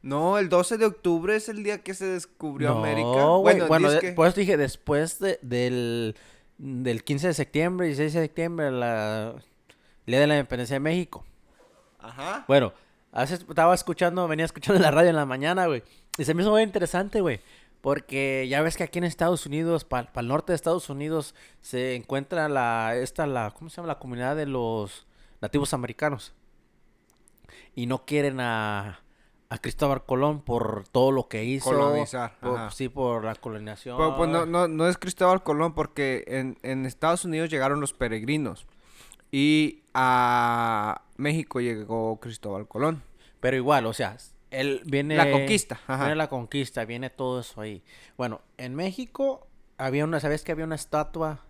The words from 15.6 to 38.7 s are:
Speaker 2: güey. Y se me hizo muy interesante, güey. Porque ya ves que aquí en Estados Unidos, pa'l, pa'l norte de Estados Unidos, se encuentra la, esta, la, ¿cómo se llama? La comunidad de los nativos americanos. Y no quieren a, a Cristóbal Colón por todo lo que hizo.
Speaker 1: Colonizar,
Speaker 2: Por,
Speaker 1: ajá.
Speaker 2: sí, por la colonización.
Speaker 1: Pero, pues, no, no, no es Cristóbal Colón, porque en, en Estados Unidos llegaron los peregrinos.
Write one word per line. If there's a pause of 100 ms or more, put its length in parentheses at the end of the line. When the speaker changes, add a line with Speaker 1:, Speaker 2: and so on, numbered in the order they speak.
Speaker 2:
güey. (340)
Y
se
me
hizo
muy
interesante,
güey. (400)
Porque
ya
ves
que
aquí
en
Estados
Unidos,
pa'l,
pa'l
norte
de
Estados
Unidos, (260)
se
encuentra
la,
esta,
la,
¿cómo
se
llama?
La
comunidad
de
los (360)
nativos
americanos. (1400)
Y
no
quieren
a, (480)
a
Cristóbal
Colón
por
todo
lo
que
hizo.
Speaker 1:
Colonizar,
Speaker 2:
Por,
Speaker 1:
ajá.
Speaker 2:
sí,
por
la
colonización.
Speaker 1:
Pero,
pues,
no,
no,
no
es
Cristóbal
Colón,
porque
en,
en
Estados
Unidos
llegaron
los
peregrinos. (640)